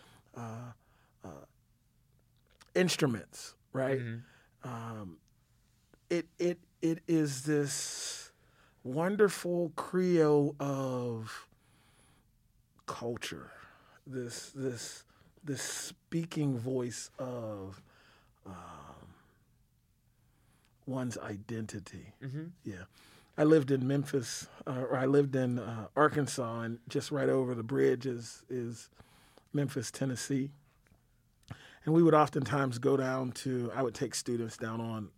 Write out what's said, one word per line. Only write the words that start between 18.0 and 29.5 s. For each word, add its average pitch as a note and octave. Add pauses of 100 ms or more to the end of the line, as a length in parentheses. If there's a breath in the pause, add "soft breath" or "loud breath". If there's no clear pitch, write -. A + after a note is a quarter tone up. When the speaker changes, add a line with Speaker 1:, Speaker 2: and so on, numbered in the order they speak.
Speaker 1:
um, F#2 (2250 loud breath)
one's B2+
identity. G#2
Speaker 2:
Mm-hmm. C#3+ (180)
Speaker 1:
Yeah. F#2 (540 soft breath)
I D3+
lived D3+
in B2+
Memphis, C#3 (180)
uh, C3
or C3+
I C3
lived C#3
in, B2
uh, A2
Arkansas, C3
and A#2 (100)
just C#3+
right C3+
over C3
the A#2
bridge C3
is, A#2
is A#2+ (640 soft breath)